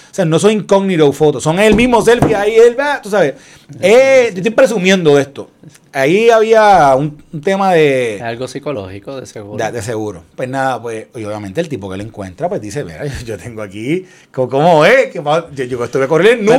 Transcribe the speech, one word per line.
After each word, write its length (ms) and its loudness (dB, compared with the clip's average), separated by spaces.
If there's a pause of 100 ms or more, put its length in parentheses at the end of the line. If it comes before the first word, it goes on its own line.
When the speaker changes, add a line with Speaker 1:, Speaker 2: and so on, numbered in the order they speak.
Speaker 1:
sea, 140 -4
no 160 0
son 120 2
incógnito 600 2
fotos, 320 0
son 160 -2
el 160 4
mismo 260 2
selfie 320 2
ahí, 220 0
él 240 4
va, 220 -2
tú 80 -16
sabes, 240 0 (480)
eh, 500 4
yo 60 -10
estoy 140 -2
presumiendo 640 2
de 60 2
esto. 260 -16 (420)
Ahí 380 2
había 680 4
un, 260 -4 (120)
un 80 -10
tema 320 0
de 420 2
Speaker 2:
Es 60 -12
algo 260 -8
psicológico, 720 -12
de 60 -16
seguro. 360 -12
Speaker 1:
de, 80 -4
de 120 -8
seguro. 420 -8 (100)
Pues 140 -10
nada, 340 -4
pues, 320 -12
y 120 -12
obviamente 340 -10
el 80 -4
tipo 220 -10
que 80 -10
le 80 -10
encuentra, 420 -10
pues 140 -8
dice, 240 -10
"Mira, 200 -12
<laughs> 0 -
yo, 200 -10
yo 120 -10
tengo 260 -14
aquí, 420 -8 (260)
co-, 160 -4
¿cómo 380 4
es? 220 4
Que 120 -12
va, 320 -2
yo, 140 -8
yo 180 -6
estuve 220 -2
a 20 -2
correr 320 2
el 60 -4
Speaker 2:
Pero, 140 4